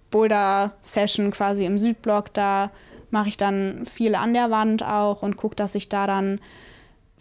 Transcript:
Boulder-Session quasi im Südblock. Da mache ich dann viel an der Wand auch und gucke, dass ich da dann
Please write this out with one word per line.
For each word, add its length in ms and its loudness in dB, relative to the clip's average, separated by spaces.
Boulder-Session 1200 2
quasi 340 -2
im 140 0
Südblock. 540 0
Da 380 0
mache 180 0
ich 80 -4
dann 480 -2
viel 300 0
an 180 0
der 180 2
Wand 320 2
auch 380 0
und 160 -2
gucke, 180 -6
dass 200 -4
ich 120 -6
da 180 -2
dann 360 -2